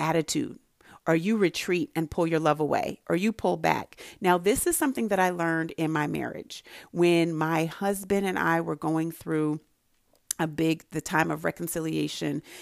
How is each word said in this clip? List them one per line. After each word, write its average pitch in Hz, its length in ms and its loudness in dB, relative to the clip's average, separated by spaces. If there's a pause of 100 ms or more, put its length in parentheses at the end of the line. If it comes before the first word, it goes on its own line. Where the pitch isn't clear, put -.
attitude, 156 580 -2 (500)
or 165 60 6
you 185 220 2
retreat 180 580 0
and 160 160 -2
pull 170 160 0
your 160 140 2
love 151 180 2
away, - 500 0
or 170 60 2
you 202 180 2
pull 180 240 0
back. 160 440 -2 (200)
Now, 180 180 4
this 202 280 0
is 349 100 2
something 254 320 -2
that 190 120 2
I 185 100 4
learned 165 420 0
in 156 200 0
my 151 140 0
marriage. - 580 -8 (260)
When 170 440 4
my 160 320 0
husband 196 600 0
and 185 120 -2
I 165 220 2
were 165 160 -4
going 160 360 0
through 156 480 -2 (760)
a 160 100 0
big, 160 420 0
the 156 100 -6
time 160 300 2
of 160 140 -4
reconciliation, 160 1000 -4 (200)